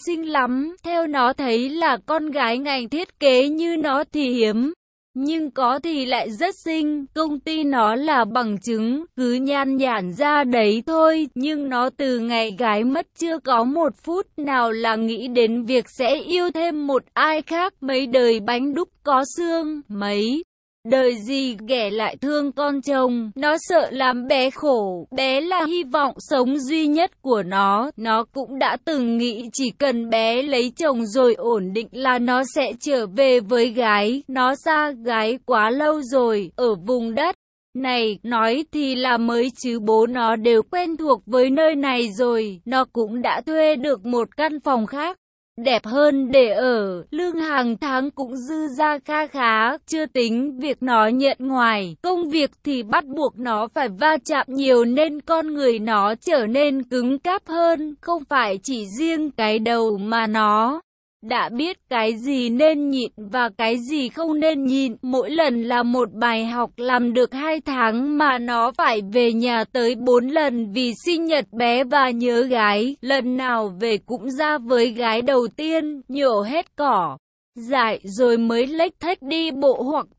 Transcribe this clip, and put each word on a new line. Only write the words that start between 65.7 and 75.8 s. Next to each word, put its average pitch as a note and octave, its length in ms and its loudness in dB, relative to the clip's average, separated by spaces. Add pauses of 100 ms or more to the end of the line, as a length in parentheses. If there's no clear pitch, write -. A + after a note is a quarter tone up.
một A#3+ 300 0
bài A3+ 320 0
học, A#3 320 -4
làm A#3+ 360 0
được B3 220 2
hai D#4 260 -4
tháng C4 580 0
mà C#4 200 4
nó A#3+ 400 0
phải B3+ 220 2 (120)
về A#3+ 200 4
nhà A3+ 400 0
tới A#3+ 220 2
bốn B3 340 4
lần B3 440 0
vì A#3+ 200 0 (140)
sinh E4+ 180 0
nhật D#4+ 280 0
bé A#3+ 320 0
và C4+ 260 2
nhớ A#3+ 320 2
gái. A#3 580 2
Lần B3+ 360 0
nào A#3 440 -2
về A3 260 0
cũng A#3+ 240 -8
ra D4+ 280 0
với A#3+ 320 2
gái A3+ 320 0
đầu B3 340 2
tiên, D4+ 520 -2